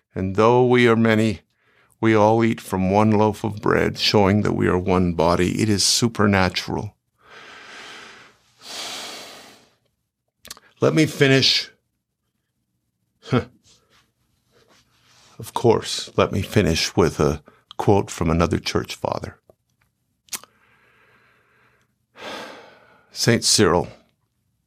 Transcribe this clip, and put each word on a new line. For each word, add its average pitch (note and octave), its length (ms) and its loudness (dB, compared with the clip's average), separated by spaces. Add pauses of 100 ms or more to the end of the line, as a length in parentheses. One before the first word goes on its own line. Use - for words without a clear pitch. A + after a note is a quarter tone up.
(140)
And F#2+ 220 -6
though A#2+ 280 4
we B2 220 4
are A2+ 100 4
many, A2 440 0 (600)
we A2 140 2
all A2 300 4
eat A2+ 160 -2
from F#2+ 320 -2
one G#2+ 180 4
loaf G#2 320 0
of G#2+ 180 -6
bread, E2+ 380 0
showing G2+ 440 2
that F#2 100 -2
we G2 160 0
are F2+ 100 0
one F#2 360 0
body." F2+ 460 0
It G#2+ 80 0
is G2 140 0
supernatural. G2+ 1120 -2 (3750)
Let C#3 140 2
me D#3 120 2
finish. C3+ 640 0 (1600)
<laughs> - 20 -14 (2000)
Of - 160 -14
course, - 600 -2
let G2 160 0
me F#2+ 100 -4
finish - 540 -2
with D2+ 240 2
a C#2+ 220 0 (340)
quote - 340 0
from E2 200 -4
another F2 280 0
church - 380 -6
father. - 420 -8 (3750)
Saint - 320 0
Cyril, F2 440 2 (800)